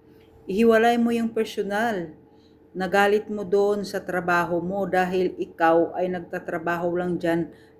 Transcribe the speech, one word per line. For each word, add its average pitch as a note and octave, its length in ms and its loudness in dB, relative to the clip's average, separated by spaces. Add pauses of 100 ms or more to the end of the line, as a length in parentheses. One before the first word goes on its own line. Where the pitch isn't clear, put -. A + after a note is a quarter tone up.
(440)
Ihiwalay A3+ 560 4
mo A#3 80 2
yung A#3 240 -2
personal G3+ 800 -4 (640)
na F#3 80 -4
galit G3+ 480 2
mo G#3 160 -6
doon G3+ 340 2
sa F#3+ 220 -8
trabaho F3 560 0
mo F#3+ 240 -4
dahil F#3 560 0
ikaw E3 560 2
ay F#3 160 -2
nagtatrabaho F3 880 -4
lang F3+ 160 -2
dyan E3 320 0 (320)